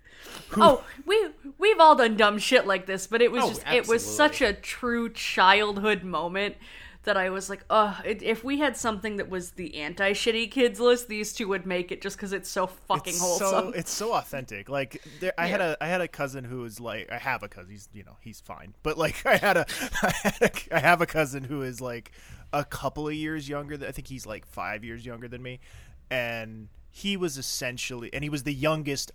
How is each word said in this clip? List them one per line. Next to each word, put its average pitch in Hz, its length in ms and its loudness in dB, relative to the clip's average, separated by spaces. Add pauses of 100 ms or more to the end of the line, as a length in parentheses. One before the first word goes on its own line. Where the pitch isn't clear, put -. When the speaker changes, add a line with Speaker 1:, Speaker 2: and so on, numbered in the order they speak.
(560)
Speaker 1:
Oh, 269 280 8 (220)
we, 403 220 4 (300)
we've 415 220 4
all 311 160 12
done 233 220 4
dumb 214 220 6
shit 247 280 4
like 190 180 0
this, 190 220 -6
but 240 140 2
it 240 100 6
was 247 120 2
Speaker 2:
Oh, 196 60 4
Speaker 1:
just, - 180 -6
it 220 200 2
was 226 160 2
Speaker 2:
absolutely. 294 340 4
Speaker 1:
such - 40 0
a 214 120 4
true 233 560 -4
childhood 202 960 4
moment 180 520 -4 (480)
that 208 120 0
I 190 140 2
was 190 200 -6
like, 196 200 -10
"Ugh, 208 260 4 (100)
it, 220 160 -4
if 220 220 -2
we 277 160 -2
had 277 160 2
something 214 400 -2
that 196 140 -4
was 185 220 -6
the - 240 -10
anti-shitty 196 760 0
kids 240 280 4
list, 240 280 6
these 208 240 -6
two 220 160 -4
would 185 180 -2
make 180 260 -2
it - 100 -10
just 196 160 -8
'cause 196 160 -6
it's 185 160 -6
so 185 180 -2
fucking 180 460 -4
Speaker 3:
It's 175 80 -2
Speaker 1:
wholesome." 185 280 2
Speaker 3:
so, 190 220 2
it's - 200 -6
so 220 220 -2
authentic. 123 540 -6
Like, 135 340 -6 (200)
there, 185 160 -2
I 170 100 0
had 202 140 0
Speaker 1:
Yeah. 160 180 0
Speaker 3:
a, - 40 -4
I 151 40 -4
had 180 140 0
a 165 80 -2
cousin 135 340 -8
who 123 160 -10
was 117 220 -10
like, 110 280 -8
I 120 80 -8
have 123 260 -4
a 104 40 -12
cousin. 92 240 -18
He's, 104 220 -18
you 101 100 -16
know, - 160 -20
he's - 220 -18
fine. - 320 -16 (100)
But, 151 140 -2
like, - 280 -2
<laughs> - 0 -
I 247 120 6
had 190 180 4
a, 240 100 4 (380)
I 180 80 2 (120)
had - 180 0
a, - 340 0
I 160 40 8
have 165 200 6
a 170 60 4
cousin 139 400 -2
who 139 160 -6
is, 127 180 -6
like, 120 320 -8 (400)
a 147 140 0
couple 147 420 -6
of 151 60 -4
years 156 340 -4
younger 147 300 -6
than, 139 100 -8
I 135 60 -8
think 135 160 -12
he's, 131 160 -12
like, - 200 -10
five 104 380 -8
years 117 220 -12
younger 117 240 -12
than 123 120 -12
me. 127 200 -12 (500)
And 113 560 -4 (220)
he 202 260 -4
was 175 220 -4
essentially, 123 760 -8
and 131 100 -4
he 147 60 -4
was 147 140 -4
the 151 100 -4
youngest 147 600 -2